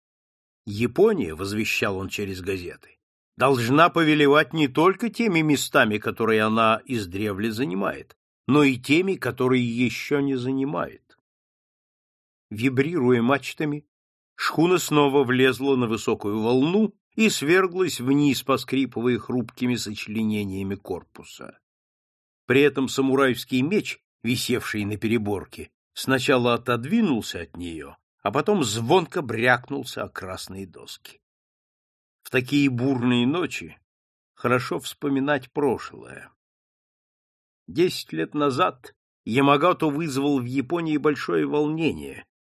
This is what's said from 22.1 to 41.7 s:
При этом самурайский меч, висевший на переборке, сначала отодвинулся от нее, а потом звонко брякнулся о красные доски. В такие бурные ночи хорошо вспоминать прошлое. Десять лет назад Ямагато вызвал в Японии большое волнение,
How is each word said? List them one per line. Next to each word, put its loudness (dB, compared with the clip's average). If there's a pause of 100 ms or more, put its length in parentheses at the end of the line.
При 4
этом 2
самурайский 0
меч, -2 (240)
висевший -2
на -6
переборке, -4 (220)
сначала 2
отодвинулся 0
от -16
нее, -12 (260)
а -2
потом 2
звонко 0
брякнулся -2
о -10
красные -12
доски. -20 (1000)
В -20
такие 2
бурные 0
ночи -4 (540)
хорошо -2
вспоминать -4
прошлое. -4 (1400)
Десять -2
лет -6
назад -2 (320)
Ямагато 2
вызвал -2
в -6
Японии -2
большое 0
волнение, -2 (240)